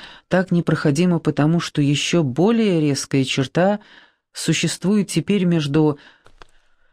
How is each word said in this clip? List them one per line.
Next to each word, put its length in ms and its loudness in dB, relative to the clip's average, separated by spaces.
так 240 0
непроходима 720 0
потому, 400 0
что 200 -6
ещё 440 0
более 560 0
резкая 420 0
черта 560 0
существует 760 -2
теперь 380 -2
между 560 2